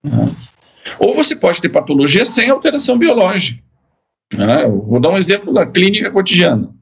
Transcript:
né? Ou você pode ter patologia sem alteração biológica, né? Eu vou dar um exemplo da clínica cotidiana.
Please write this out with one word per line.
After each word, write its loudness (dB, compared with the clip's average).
né? -2
Ou 2
você -2
pode 0
ter -4
patologia 2
sem -2
alteração 0
biológica, 0
né? 0
Eu -2
vou 0
dar 2
um 2
exemplo -2
da 2
clínica 0
cotidiana. 0